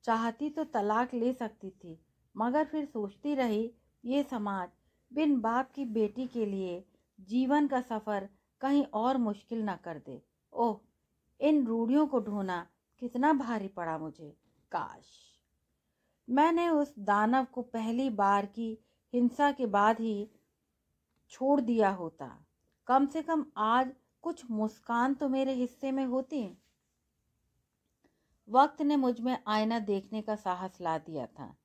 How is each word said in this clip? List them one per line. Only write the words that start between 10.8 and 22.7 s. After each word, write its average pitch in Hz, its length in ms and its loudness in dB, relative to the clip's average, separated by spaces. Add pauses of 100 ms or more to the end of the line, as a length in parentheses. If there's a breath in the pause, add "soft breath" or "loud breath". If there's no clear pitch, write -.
इन 294 240 4
रूढ़ियों 233 420 2
को 277 120 0
ढोना 196 480 -4 (320)
कितना 247 340 2
भारी 233 340 -2
पड़ा 170 300 -6
मुझे। 151 400 -12 (340)
काश - 340 -8 (1200)
मैंने 330 400 4
उस 294 300 0
दानव 214 460 2
को 254 160 -10
पहली 233 480 -2
बार 202 360 2
की 220 320 -8 (360)
हिंसा 247 380 4
के 269 140 -2
बाद 208 340 4
ही 214 300 -4 (1000)
छोड़ 285 320 2
दिया 226 280 4
होता, 165 560 -8 (420)